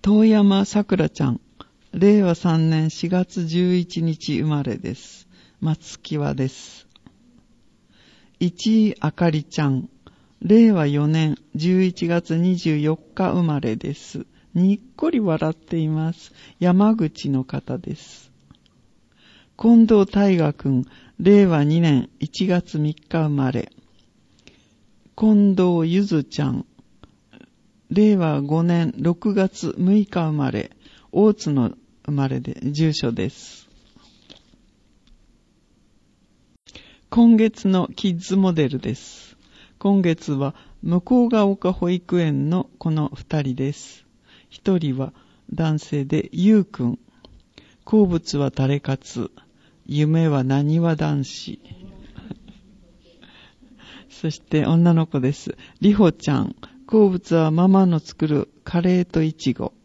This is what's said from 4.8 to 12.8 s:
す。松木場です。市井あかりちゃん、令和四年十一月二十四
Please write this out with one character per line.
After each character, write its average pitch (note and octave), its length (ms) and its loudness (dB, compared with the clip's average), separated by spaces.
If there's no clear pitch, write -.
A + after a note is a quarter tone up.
す。 - 340 -20
松 - 400 -8
木 - 180 -8
場 C#3+ 180 -4
で C3 140 -4
す。 - 380 -20
市 G#3+ 500 0
井 - 100 -6
あ F3 120 -2
か E3+ 200 0
り D#3 120 -4
ち - 160 -8
ゃ C#3+ 100 0
ん、 C3 200 -4
令 A3 300 6
和 E3 140 2
四 D3 260 0
年 D#3+ 260 0
十 F#3 280 2
一 F3+ 240 -2
月 E3+ 300 -2
二 F3+ 180 2
十 D#3+ 220 -2
四 D3+ 180 0